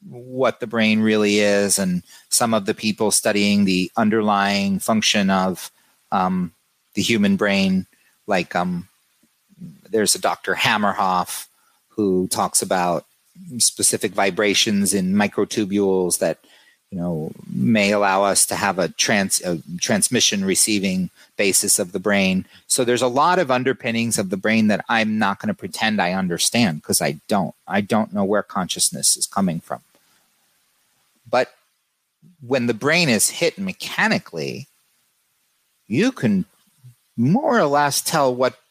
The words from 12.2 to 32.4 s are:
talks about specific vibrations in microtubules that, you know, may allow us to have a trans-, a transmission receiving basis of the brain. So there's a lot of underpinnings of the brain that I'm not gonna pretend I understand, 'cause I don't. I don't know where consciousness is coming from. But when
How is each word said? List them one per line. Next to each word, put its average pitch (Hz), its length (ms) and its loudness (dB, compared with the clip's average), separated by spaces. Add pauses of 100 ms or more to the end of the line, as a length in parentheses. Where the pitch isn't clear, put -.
talks - 320 -2
about 90 440 -2 (520)
specific - 560 -2
vibrations 101 800 0
in 95 200 0
microtubules 98 1080 0
that, 82 200 -2 (500)
you 95 80 -10
know, 85 360 -6 (160)
may 104 420 2
allow 98 320 2
us 95 220 2
to 98 100 -4
have 92 240 -2
a 85 80 0
trans-, 101 540 -2
a 87 200 -4 (160)
transmission 104 680 0
receiving 92 640 0 (260)
basis 101 420 0
of 92 140 -2
the 98 80 -4
brain. 95 460 2 (220)
So 127 180 0
there's 120 160 2
a 131 60 2
lot 151 300 2
of 143 140 0
underpinnings 120 640 -2
of 98 120 -2
the 98 80 -4
brain 107 300 2
that 101 200 0
I'm 110 320 0
not 98 200 0
gonna 107 140 -4
pretend 104 480 -4
I 90 120 0
understand, 92 680 0
'cause - 200 -2
I 76 260 -2
don't. 98 260 -2 (140)
I 98 140 -2
don't 107 320 -2
know 101 100 0
where 101 200 0
consciousness - 720 -2
is - 100 -6
coming 87 320 -2
from. - 220 -10 (1500)
But 127 240 0 (840)
when 123 280 0